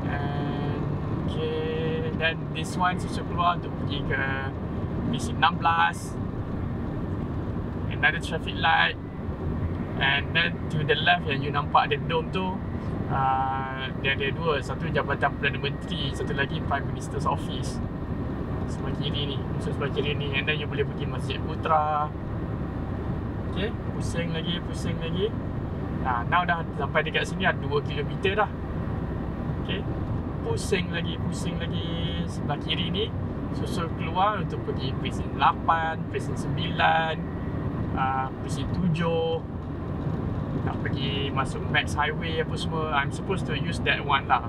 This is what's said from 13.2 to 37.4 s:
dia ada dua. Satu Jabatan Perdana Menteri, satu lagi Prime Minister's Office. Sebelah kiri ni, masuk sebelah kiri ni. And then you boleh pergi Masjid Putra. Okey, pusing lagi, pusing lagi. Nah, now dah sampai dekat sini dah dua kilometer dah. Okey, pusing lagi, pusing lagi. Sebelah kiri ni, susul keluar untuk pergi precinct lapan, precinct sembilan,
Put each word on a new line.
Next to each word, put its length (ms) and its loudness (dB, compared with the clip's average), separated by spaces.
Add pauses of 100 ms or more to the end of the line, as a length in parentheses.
dia 80 4
ada 180 2
dua. 300 2
Satu 320 -2
Jabatan 480 2
Perdana 160 2
Menteri, 560 -2
satu 240 -2
lagi 320 0
Prime 240 0
Minister's 320 -4
Office. 560 -2 (880)
Sebelah 320 -2
kiri 240 0
ni, 160 -2 (160)
masuk 160 -2
sebelah 240 0
kiri 180 2
ni. 220 0
And 80 2
then 160 2
you 80 -2
boleh 160 0
pergi 240 -2
Masjid 320 -2
Putra. 720 2 (1400)
Okey, 160 0 (240)
pusing 400 0
lagi, 320 0
pusing 320 -2
lagi. 320 2 (680)
Nah, 320 2
now 160 6
dah 160 2 (160)
sampai 240 2
dekat 240 2
sini 160 -2
dah 160 4
dua 240 2
kilometer 640 2
dah. 40 -4 (1160)
Okey, 160 -2 (640)
pusing 480 0
lagi, 320 -2
pusing 320 -2
lagi. 720 0
Sebelah 320 -2
kiri 320 0
ni, 160 0 (480)
susul 400 -2
keluar 480 2
untuk 160 -2
pergi 400 -2
precinct 320 -2
lapan, 720 4
precinct 320 -2
sembilan, 760 2 (840)